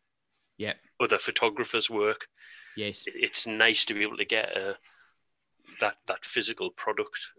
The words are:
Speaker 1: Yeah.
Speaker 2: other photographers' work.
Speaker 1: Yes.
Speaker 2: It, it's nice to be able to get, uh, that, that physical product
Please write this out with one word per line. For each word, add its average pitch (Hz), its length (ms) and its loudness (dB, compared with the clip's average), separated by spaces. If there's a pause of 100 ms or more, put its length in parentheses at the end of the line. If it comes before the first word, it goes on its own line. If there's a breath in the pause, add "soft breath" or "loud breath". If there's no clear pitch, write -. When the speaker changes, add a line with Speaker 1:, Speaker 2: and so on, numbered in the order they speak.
(580)
Speaker 1:
Yeah. 104 160 -4 (280)
Speaker 2:
other 107 160 4
photographers' 113 720 -2
work. 107 380 0 (500 loud breath)
Speaker 1:
Yes. 104 300 -6
Speaker 2:
It, - 100 -8
it's - 280 0
nice 110 400 6
to 113 80 0
be 104 100 -2
able 110 140 -2
to 107 80 2
get, - 300 0
uh, 98 180 -2 (1040 soft breath)
that, 104 180 0 (100)
that 95 180 -4
physical 107 460 -2
product - 480 -2 (200)